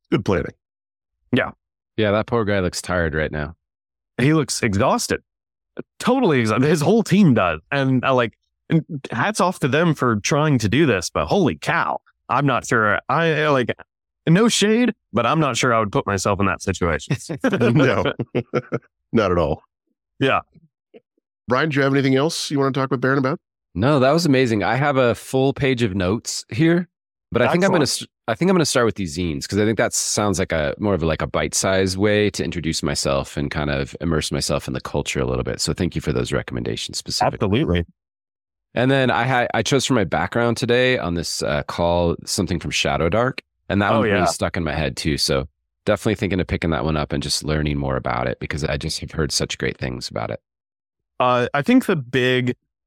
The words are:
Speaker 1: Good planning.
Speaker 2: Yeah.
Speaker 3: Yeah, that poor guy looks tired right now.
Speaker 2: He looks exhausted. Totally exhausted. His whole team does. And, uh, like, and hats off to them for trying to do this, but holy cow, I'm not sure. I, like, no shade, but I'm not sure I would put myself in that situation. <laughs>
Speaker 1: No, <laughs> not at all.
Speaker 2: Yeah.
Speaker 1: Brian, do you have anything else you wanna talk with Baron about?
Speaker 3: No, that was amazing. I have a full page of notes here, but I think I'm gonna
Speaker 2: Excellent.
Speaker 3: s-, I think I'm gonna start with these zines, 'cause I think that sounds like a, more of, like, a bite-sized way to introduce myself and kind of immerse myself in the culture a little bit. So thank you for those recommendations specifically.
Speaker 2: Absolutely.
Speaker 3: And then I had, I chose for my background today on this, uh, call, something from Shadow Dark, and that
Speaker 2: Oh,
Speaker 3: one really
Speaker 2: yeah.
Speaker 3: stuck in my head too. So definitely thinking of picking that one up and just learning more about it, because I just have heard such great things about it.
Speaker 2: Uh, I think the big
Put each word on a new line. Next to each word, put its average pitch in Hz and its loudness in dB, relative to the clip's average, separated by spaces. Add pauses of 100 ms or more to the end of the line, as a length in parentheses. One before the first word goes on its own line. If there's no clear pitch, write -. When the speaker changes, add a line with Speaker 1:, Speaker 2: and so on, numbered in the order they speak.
(120)
Speaker 1:
Good 117 0
planning. - 0 (800)
Speaker 2:
Yeah. 123 0 (460)
Speaker 3:
Yeah, 107 2
that 107 0
poor 117 -2
guy 101 0
looks 90 -2
tired 85 0
right 78 -2
now. 73 -6 (600)
Speaker 2:
He 135 2
looks 151 -2
exhausted. 127 0 (800)
Totally 220 2
exhausted. 110 2
His 156 2
whole 196 4
team 180 6
does. 90 2 (120)
And, 135 0
uh, 135 2
like, 120 0 (320)
and 165 2 (260)
hats 175 -2
off 185 0
to 151 0
them 151 2
for 120 2
trying 147 2
to 107 0
do 135 4
this, 104 0
but 78 -2
holy 135 2
cow, 104 -2 (300)
I'm 135 2
not 120 0
sure. 107 2 (100)
I, 151 0
like, 131 2 (520)
no 190 6
shade, 220 2 (200)
but 113 2
I'm 147 2
not 135 0
sure 127 2
I 113 4
would 104 0
put 139 0
myself 98 0
in 101 2
that 92 -2
situation. 90 -2 (260)
<laughs> 254 0 (220)
Speaker 1:
No, 120 2 (200)
<laughs> - -8
not 104 2
at 90 2
all. 78 0 (560)
Speaker 2:
Yeah. 131 2 (1080)
Speaker 1:
Brian, 135 2
do 139 -2
you 139 2
have 135 2
anything 135 2
else 147 0
you 143 -2
wanna 135 2
talk 131 -2
with 127 -2
Baron 135 2
about? 131 -2 (360)
Speaker 3:
No, 131 2
that 131 6
was 170 2
amazing. 127 4
I 104 0
have 143 0
a 120 4
full 131 0
page 131 0
of 98 0
notes 98 -2
here, 165 2 (440)
but 117 2
I 127 4
think 175 2
I'm 190 4
gonna 170 4
Speaker 2:
Excellent. - -4
Speaker 3:
s-, - -20 (120)
I 117 -2
think 175 0
I'm 190 4
gonna 165 4
start 123 2
with 104 -2
these 82 -6
zines, 78 -4
'cause 98 0
I 104 4
think 110 2
that 113 0
sounds 104 0
like 90 -2
a, 76 0
more 101 0
of, 78 -2
like, 80 0
a 76 -4
bite-sized 95 0
way 104 2
to - -6
introduce 80 -4
myself 71 -2
and 71 -4
kind 73 -4
of 69 -4
immerse 78 -2
myself 71 -4
in 65 -8
the 65 -6
culture - -4
a 65 -2
little 64 -4
bit. 62 -6
So 80 -2
thank 85 -4
you 78 -6
for 76 -4
those 60 -4
recommendations 58 -6
specifically. - -4 (100)
Speaker 2:
Absolutely. 92 0 (880)
Speaker 3:
And 127 2
then 135 2
I 110 0
had, 123 0
I 113 0
chose 131 0
for - 0
my 113 2
background 110 0
today 127 2
on 85 -4
this, 82 -4
uh, 71 -2
call, 85 0 (100)
something 90 -2
from 76 -6
Shadow 73 0
Dark, 117 0 (280)
and 98 2
that 101 2
Speaker 2:
Oh, 117 2
Speaker 3:
one 127 0
really 104 2
Speaker 2:
yeah. 101 2
Speaker 3:
stuck 87 -2
in 90 -2
my 76 -4
head 71 -4
too. 73 -2
So 67 -2 (380)
definitely 107 0
thinking 92 -2
of - -2
picking 82 -2
that 65 -2
one 78 -2
up 73 -4
and 71 -2
just 71 -4
learning 76 -2
more 67 -4
about 62 -4
it, - -6
because 73 -8
I 73 -4
just 80 -6
have 76 -12
heard 76 -4
such - -4
great 67 -4
things 62 -8
about 53 -6
it. 57 -10 (800)
Speaker 2:
Uh, 123 2
I 143 0
think 247 4
the 196 0
big 127 0 (320)